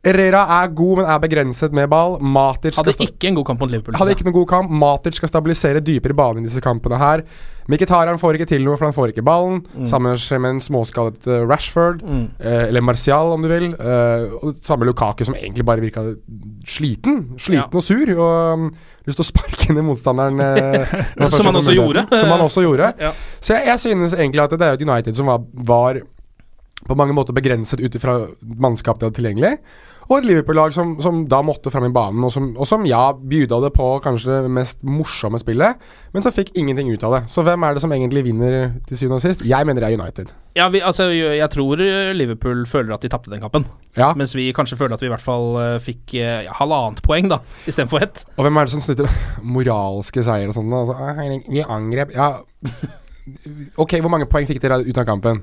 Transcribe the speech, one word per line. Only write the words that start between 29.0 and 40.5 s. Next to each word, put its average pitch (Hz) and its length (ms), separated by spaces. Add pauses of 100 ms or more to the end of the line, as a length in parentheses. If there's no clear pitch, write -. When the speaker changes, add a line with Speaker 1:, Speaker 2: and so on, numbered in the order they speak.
Speaker 1:
de 113 60
hadde 110 120
tilgjengelig, 120 380 (520)
og 269 120
et 254 80
Liverpool-lag 156 440
som, 170 200 (100)
som 165 240
da 131 160
måtte 151 300
fram 135 100
i 123 80
banen, 113 320
og 127 80
som, 135 260
og 135 120
som, 220 180
ja, 127 260
bjuda 131 480
det 139 140
på 135 300
kanskje 131 400
det 127 100
mest 127 300
morsomme 135 560
spillet, 135 400 (340)
men 196 80
så 240 80
fikk 196 240
ingenting 139 380
ut 104 100
av 113 140
det. 123 60 (100)
Så 175 100
hvem 175 240
er 147 80
det 143 80
som 160 80
egentlig 135 380
vinner 123 420 (160)
til 131 140
syvende 131 180
og 120 60
sist? 180 180
Jeg 131 240
mener 131 160
det 107 80
er 113 80
United. 90 320 (240)